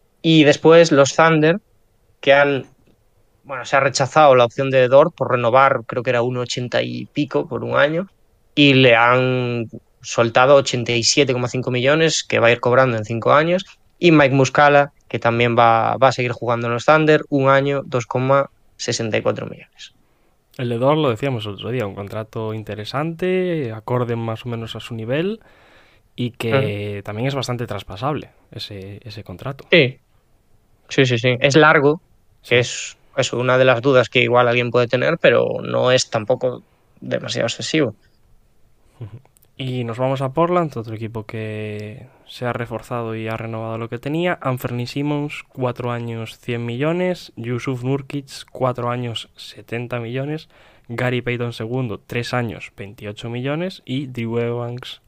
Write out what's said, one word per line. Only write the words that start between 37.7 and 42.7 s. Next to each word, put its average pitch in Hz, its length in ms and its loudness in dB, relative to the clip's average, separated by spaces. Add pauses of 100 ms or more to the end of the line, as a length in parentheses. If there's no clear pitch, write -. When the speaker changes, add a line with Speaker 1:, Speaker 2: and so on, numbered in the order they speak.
Speaker 2:
Ujú. 113 200 -18 (380)
Y 127 260 -6
nos 117 160 -8
vamos 131 220 -2
a 131 120 -6
Portland, 170 420 0
otro 113 200 -10
equipo 110 280 -10
que 107 840 -10 (200)
se - 180 -12
ha 120 80 -4
reforzado 117 600 -8